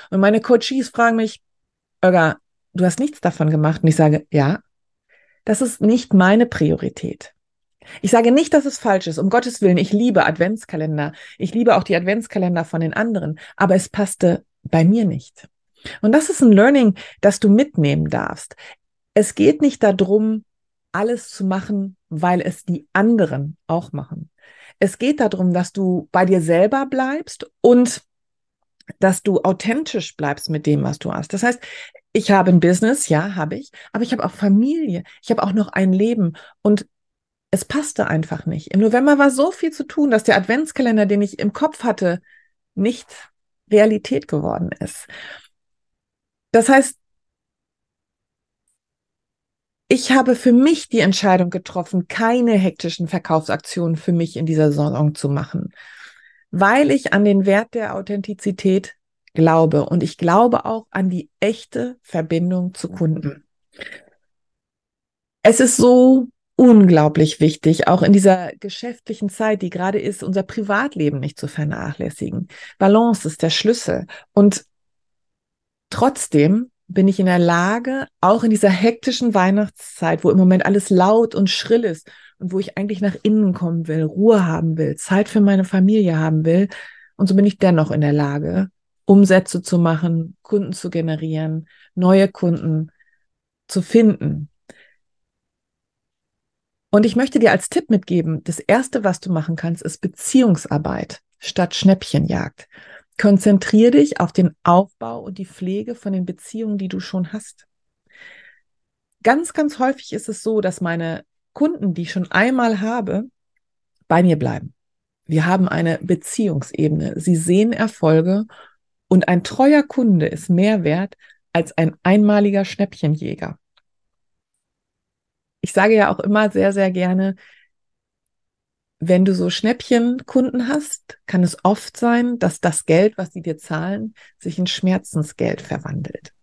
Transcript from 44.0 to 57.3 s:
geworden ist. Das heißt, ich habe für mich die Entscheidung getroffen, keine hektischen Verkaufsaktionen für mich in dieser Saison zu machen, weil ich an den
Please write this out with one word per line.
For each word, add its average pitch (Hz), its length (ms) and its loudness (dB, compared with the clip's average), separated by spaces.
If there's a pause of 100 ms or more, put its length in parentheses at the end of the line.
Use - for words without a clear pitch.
geworden - 500 -4
ist. - 300 -12 (1500)
Das 226 140 4
heißt, 269 300 2 (3000)
ich - 240 -2
habe 254 240 2
für 240 160 2
mich 294 380 2
die 226 100 0
Entscheidung 185 480 2
getroffen, 180 600 -6
keine 233 440 0
hektischen 180 560 -2
Verkaufsaktionen 160 880 -4
für 175 160 -4
mich 170 240 -2
in 151 80 -4
dieser 156 260 2
Saison 147 440 -2
zu - 160 -6
machen, - 420 -6 (800)
weil 233 400 2
ich - 240 -2
an 202 100 2
den 196 220 2